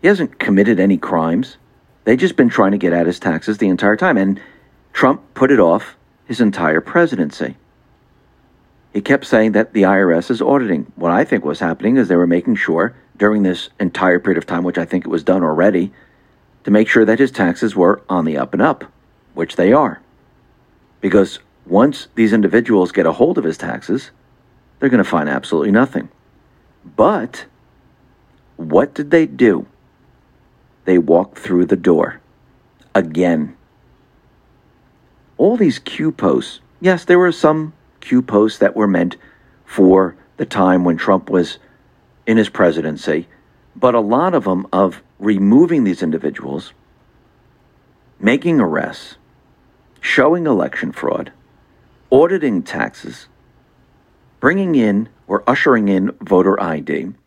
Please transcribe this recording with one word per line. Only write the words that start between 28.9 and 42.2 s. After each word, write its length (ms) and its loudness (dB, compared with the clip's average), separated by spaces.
did 180 -6
they 140 4
do? 400 2
They 120 2
walked 400 0
through 280 0
the 100 0
door 460 0
again. 600 -2
All 200 2
these 220 0
Q 340 -6
posts, 480 -2
yes, 240 0
there 160 4
were 140 2
some 400 0
Q 220 0
posts 380 0
that 140 0
were 140 0
meant 300 -2
for 500 2
the 80 -4
time 400 0
when 100 0
Trump 340 -2
was 280 -2